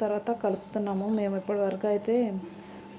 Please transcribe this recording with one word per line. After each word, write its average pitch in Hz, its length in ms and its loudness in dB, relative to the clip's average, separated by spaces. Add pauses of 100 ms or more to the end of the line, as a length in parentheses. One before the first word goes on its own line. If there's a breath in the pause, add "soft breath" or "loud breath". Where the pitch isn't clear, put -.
తర్వాత 208 280 0 (140)
కలుపుతున్నాము. 202 600 0 (120)
మేము 196 220 2
ఇప్పటి 202 260 0
వరకు 190 280 0
అయితే 214 220 2 (840 loud breath)